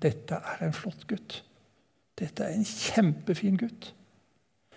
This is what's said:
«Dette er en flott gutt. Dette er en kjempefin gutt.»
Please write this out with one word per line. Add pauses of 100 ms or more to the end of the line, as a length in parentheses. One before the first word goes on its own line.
«Dette
er
en
flott
gutt. (720)
Dette
er
en
kjempefin
gutt.» (840)